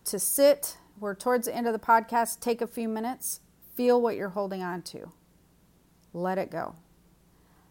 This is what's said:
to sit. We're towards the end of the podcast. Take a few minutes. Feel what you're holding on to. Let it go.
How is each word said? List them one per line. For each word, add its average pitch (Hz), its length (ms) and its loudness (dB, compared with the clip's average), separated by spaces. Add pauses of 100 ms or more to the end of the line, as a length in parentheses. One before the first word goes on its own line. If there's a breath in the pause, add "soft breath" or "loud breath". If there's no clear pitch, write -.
to 208 120 -4
sit. 285 600 2 (220)
We're 202 140 -4
towards 247 320 0
the - 100 -6
end 233 120 -2
of 226 60 2
the 220 60 -4
podcast. 226 600 2
Take 233 200 0
a 226 80 -2
few 226 220 -6
minutes. 220 500 -6 (360)
Feel 247 260 4
what 233 140 2
you're 196 140 -4
holding 190 340 -4
on 180 180 -6
to. - 300 -14 (1000)
Let 185 280 -2
it - 100 -4
go. - 260 -8 (960 soft breath)